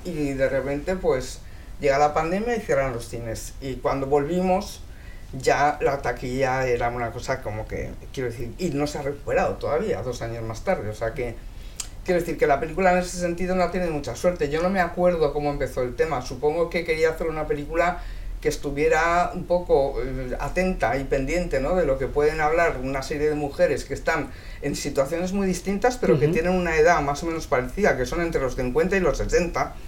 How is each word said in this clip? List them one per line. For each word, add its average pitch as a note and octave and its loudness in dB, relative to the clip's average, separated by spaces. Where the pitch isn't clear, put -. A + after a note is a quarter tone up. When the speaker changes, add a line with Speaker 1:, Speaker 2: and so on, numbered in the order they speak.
Speaker 1:
y D3+ -2
de C3 2
repente, C#3+ -2
pues, D3+ 0
llega - 4
la D3 4
pandemia G3 0
y G#3 -2
cierran C3+ 0
los A2+ -8
cines. A2 -8
Y C3 -6
cuando C3+ -2
volvimos, F3+ 2
ya D3 2
la C#3 0
taquilla C3 0
era A#2+ 2
una A#2+ -4
cosa B2+ -4
como G#2+ -6
que, - -6
quiero B2 -4
decir, A2+ -8
y F3+ -2
no C#3+ 0
se D#3 -6
ha D3 -6
recuperado C#3+ 0
todavía, C#3+ -2
dos A#2+ -6
años A#2 -6
más A2 -8
tarde, C3 0
o G#2+ -6
sea A2+ -4
que... A#2+ -6
Quiero F3+ 2
decir D#3+ -4
que D3+ 6
la C#3 4
película E3+ 4
en F3+ 4
ese F3 -4
sentido F3 0
no F#3 2
ha E3+ 2
tenido F3+ 0
mucha C#3 -4
suerte. F3 0
Yo D#3+ 0
no F3+ 4
me G3 0
acuerdo E3+ 4
cómo D3 0
empezó C3+ -2
el B2 -2
tema. D#3+ 2
Supongo D3+ 0
que E3+ -2
quería D#3+ 4
hacer E3 -2
una D#3 -2
película D#3 0
que - 0
estuviera D#3+ 2
un F3+ -4
poco, D#3+ 4
eh, C3 -4
atenta F3 0
y C3+ -2
pendiente, C#3+ 0
¿no? D3 0
De F3 2
lo C3+ 2
que C3 -2
pueden D3 2
hablar D#3+ 2
una C3 -4
serie D3+ -2
de D3+ 2
mujeres C#3+ 2
que C#3 -6
están D#3 -2
en C#3 -4
situaciones E3 0
muy G3 0
distintas, G3 0
pero E3 4
que D3 4
Speaker 2:
Ujú. E3+ 4
Speaker 1:
tienen F3+ 2
una E3+ 2
edad D#3 8
más C#3+ -2
o - -2
menos D#3+ -4
parecida, C3 2
que B2+ 0
son D#3+ -2
entre D#3+ 0
los B2+ 0
cincuenta D3 2
y F#3+ 4
los D3 2
sesenta, D#3+ 0